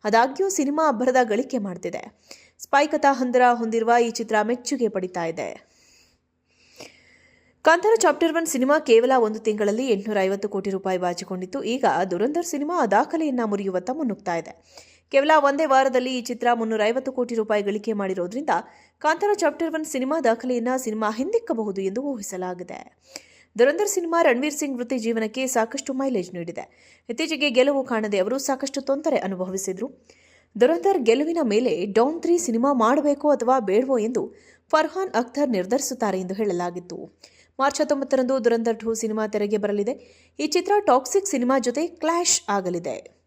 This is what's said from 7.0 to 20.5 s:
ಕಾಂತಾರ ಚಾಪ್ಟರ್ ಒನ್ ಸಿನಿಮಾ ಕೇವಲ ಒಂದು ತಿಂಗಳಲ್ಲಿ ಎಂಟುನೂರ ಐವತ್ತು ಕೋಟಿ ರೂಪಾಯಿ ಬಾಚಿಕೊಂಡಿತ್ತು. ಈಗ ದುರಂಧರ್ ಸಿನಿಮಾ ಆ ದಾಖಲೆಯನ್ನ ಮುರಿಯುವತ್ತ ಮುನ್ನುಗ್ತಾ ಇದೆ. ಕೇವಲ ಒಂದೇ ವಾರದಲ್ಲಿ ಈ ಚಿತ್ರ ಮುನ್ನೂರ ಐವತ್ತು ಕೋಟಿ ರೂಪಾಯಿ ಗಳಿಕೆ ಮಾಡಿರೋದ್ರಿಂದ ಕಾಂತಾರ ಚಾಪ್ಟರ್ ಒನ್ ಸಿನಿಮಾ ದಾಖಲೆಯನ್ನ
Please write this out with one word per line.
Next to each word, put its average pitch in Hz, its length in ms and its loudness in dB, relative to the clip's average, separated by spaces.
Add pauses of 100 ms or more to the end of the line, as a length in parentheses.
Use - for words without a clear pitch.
ಕಾಂತಾರ 339 380 4
ಚಾಪ್ಟರ್ 320 340 2
ಒನ್ 330 140 0
ಸಿನಿಮಾ 277 320 2
ಕೇವಲ 247 380 6
ಒಂದು 220 220 0
ತಿಂಗಳಲ್ಲಿ 214 480 -2
ಎಂಟುನೂರ 208 340 0
ಐವತ್ತು 196 280 -2
ಕೋಟಿ 202 200 -6
ರೂಪಾಯಿ 190 280 -4
ಬಾಚಿಕೊಂಡಿತ್ತು. 180 680 -6
ಈಗ 247 220 -2 (260)
ದುರಂಧರ್ 277 340 -2
ಸಿನಿಮಾ 302 380 -2
ಆ - 20 2
ದಾಖಲೆಯನ್ನ 262 600 0
ಮುರಿಯುವತ್ತ 196 480 -4
ಮುನ್ನುಗ್ತಾ 226 420 -4
ಇದೆ. - 480 -12 (280)
ಕೇವಲ 277 200 4 (120)
ಒಂದೇ 285 220 2
ವಾರದಲ್ಲಿ 262 520 4
ಈ 240 40 -4
ಚಿತ್ರ 240 320 -4
ಮುನ್ನೂರ 220 300 0
ಐವತ್ತು 254 280 0
ಕೋಟಿ 247 240 -2
ರೂಪಾಯಿ 214 280 0
ಗಳಿಕೆ 208 300 -2
ಮಾಡಿರೋದ್ರಿಂದ 196 560 -4 (480)
ಕಾಂತಾರ 330 360 0
ಚಾಪ್ಟರ್ 320 400 -2
ಒನ್ 311 120 -4
ಸಿನಿಮಾ 277 340 -4
ದಾಖಲೆಯನ್ನ 247 480 0 (100)